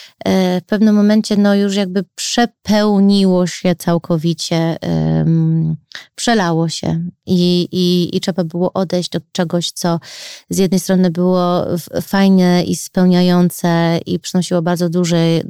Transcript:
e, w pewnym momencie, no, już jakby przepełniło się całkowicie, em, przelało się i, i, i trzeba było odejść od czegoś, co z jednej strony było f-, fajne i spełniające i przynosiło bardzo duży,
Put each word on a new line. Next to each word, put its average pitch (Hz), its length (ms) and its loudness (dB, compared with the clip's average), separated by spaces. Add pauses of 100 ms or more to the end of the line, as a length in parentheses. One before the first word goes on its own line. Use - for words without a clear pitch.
(240)
e, 185 360 0
w 175 40 -8
pewnym 214 300 2
momencie, 208 420 2
no, 202 180 4
już 202 200 0
jakby 196 300 -2 (100)
przepełniło 202 1300 2
się 175 280 -2
całkowicie, 165 1040 -2
em, 160 960 0 (380)
przelało 170 540 0
się 165 360 -6 (220)
i, 175 460 2
i, 180 440 0
i 190 40 -4
trzeba 185 240 -4
było 175 280 -4
odejść 180 440 -4
od 165 60 -8 (100)
czegoś, 175 380 -4
co 170 300 -2 (500)
z 170 80 -4
jednej 190 220 2
strony 185 300 2
było 180 640 0
f-, 170 140 -8 (140)
fajne 185 600 2
i - 140 -4
spełniające 175 1300 2
i 175 120 -4
przynosiło 180 440 -2
bardzo 175 260 0
duży, 165 600 0